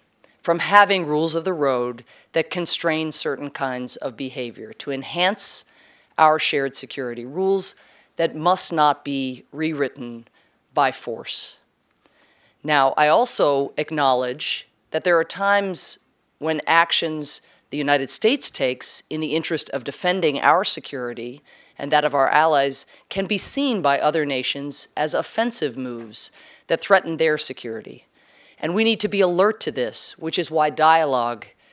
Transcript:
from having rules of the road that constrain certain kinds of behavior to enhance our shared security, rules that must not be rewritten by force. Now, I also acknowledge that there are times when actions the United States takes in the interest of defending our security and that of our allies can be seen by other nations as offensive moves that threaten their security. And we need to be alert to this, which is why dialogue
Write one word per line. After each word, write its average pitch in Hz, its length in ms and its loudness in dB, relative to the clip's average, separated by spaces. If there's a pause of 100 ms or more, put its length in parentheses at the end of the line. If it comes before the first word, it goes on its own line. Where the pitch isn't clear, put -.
(420)
from 170 160 0
having 190 480 4
rules 156 280 0
of 165 100 -2
the 185 100 -2
road 123 500 -2 (280)
that 160 180 -2
constrain 160 600 -2
certain 143 400 -2
kinds 127 460 -4
of 127 220 -8
behavior 120 560 -10
to - 160 -10
enhance 175 760 0 (540)
our 156 200 6
shared 139 380 -2
security, 120 480 -6
rules 190 500 0 (420)
that 165 200 -2
must 175 340 0
not 151 340 2
be 131 480 -6
rewritten 139 760 -6 (480)
by 135 180 2
force. - 640 -8 (1040)
Now, 147 340 2
I 151 120 4
also 151 720 2
acknowledge 135 880 -2 (220)
that 156 140 -4
there 175 140 4
are 160 60 2
times 196 720 0 (400)
when 156 280 -4
actions 156 760 0 (280)
the 143 80 -8
United 143 320 0
States 269 400 0
takes - 600 0
in 156 100 -6
the 156 140 -4
interest 165 360 -4
of 131 140 -8
defending 165 560 -2
our 165 240 4
security 123 800 -6 (340)
and 143 160 -4
that 147 120 4
of 139 100 0
our 135 140 4
allies 143 580 4 (220)
can 196 180 -4
be 202 120 -2
seen 254 440 2
by 143 180 2
other 151 240 0
nations 139 720 -4
as 151 180 0
offensive 160 600 -2
moves 117 560 -6 (340)
that 165 140 0
threaten 170 380 2
their 156 200 2
security. - 680 -8 (540)
And 170 140 -4
we 220 80 2
need 226 180 2
to 208 80 2
be 196 120 -2
alert 190 400 2
to 156 100 -4
this, 117 480 -2
which 160 200 -4
is 160 120 -4
why 156 200 2
dialogue 135 760 2 (260)